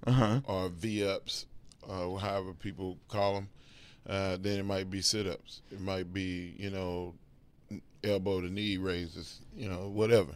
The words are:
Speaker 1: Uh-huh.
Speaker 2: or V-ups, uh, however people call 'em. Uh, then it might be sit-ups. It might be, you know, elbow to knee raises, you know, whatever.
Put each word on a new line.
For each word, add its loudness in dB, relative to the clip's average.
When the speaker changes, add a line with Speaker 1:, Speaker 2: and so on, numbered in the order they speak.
Speaker 1:
Uh-huh. 6
Speaker 2:
or 0
V-ups, 0
uh, -2
however 0
people -6
call 2
'em. -6
Uh, 0
then 2
it -2
might 0
be -2
sit-ups. -2
It -12
might -2
be, -4
you -6
know, -4
elbow 2
to -2
knee 0
raises, -4
you -6
know, -4
whatever. 6